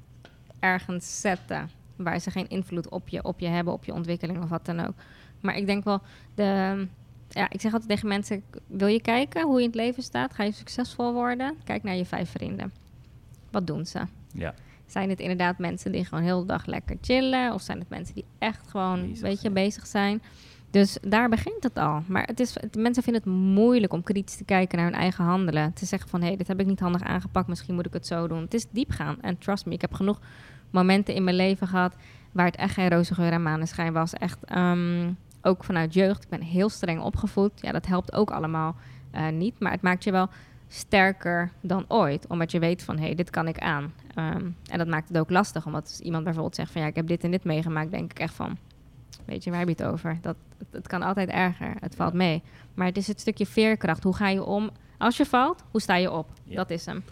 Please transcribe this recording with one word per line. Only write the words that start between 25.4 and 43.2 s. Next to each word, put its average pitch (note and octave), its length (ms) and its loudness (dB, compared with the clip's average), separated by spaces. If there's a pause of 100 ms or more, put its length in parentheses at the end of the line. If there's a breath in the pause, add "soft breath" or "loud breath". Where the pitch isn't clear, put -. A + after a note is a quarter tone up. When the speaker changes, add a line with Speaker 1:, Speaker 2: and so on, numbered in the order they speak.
Speaker 1:
Te - 140 -8
zeggen - 220 -4
van, F3 140 0
hé, F3+ 140 0
dit F#3 120 -4
heb F#3+ 120 0
ik F#3+ 60 2
niet G3 140 2
handig F3+ 220 2
aangepakt, - 460 -2
misschien F3 260 -6
moet F3 120 -2
ik - 60 -10
het F3 140 -6
zo E3+ 220 -2
doen. E3 120 -4
Het E3+ 140 -4
is A3+ 160 -2
diepgaan. D#3 500 -4
En F3+ 180 -4
trust - 280 -4
me, E3+ 60 -4
ik E3+ 80 -4
heb - 140 -4
genoeg G3+ 260 0 (500 loud breath)
momenten F#3+ 440 4
in F#3+ 100 2
mijn F3+ 120 4
leven F#3+ 320 2
gehad F3+ 260 2 (380 loud breath)
waar F3 140 4
het E3+ 100 2
echt - 180 -2
geen F3+ 160 4
roze F3 240 4
geur E3+ 180 2
en E3+ 100 2
maneschijn E3 500 0
was. D#3+ 200 0
Echt, - 320 -6
ehm, F3 680 2 (300)
ook F#3 220 4
vanuit D#3+ 300 0
jeugd. F#3+ 280 4
Ik - 60 -20
ben E3+ 140 -6
heel F3+ 260 2
streng E3+ 320 -2
opgevoed. G3+ 600 0
Ja, - 120 -4
dat - 140 -4
helpt F3+ 260 0
ook G#3 180 2
allemaal, D#3+ 460 -2 (340 loud breath)
eh, D#3 180 -2
niet. E3 320 -2
Maar G3 120 0
het - 100 -4
maakt F#3 220 2
je G#3 60 0
wel F#3 180 4 (400 loud breath)
sterker F3+ 800 2 (100)
dan F#3 280 0
ooit. D#3 380 4
Omdat E3 240 -2
je F3 80 2
weet E3+ 240 2
van, - 160 -4
hé, D#3 160 -2
dit F3 160 -2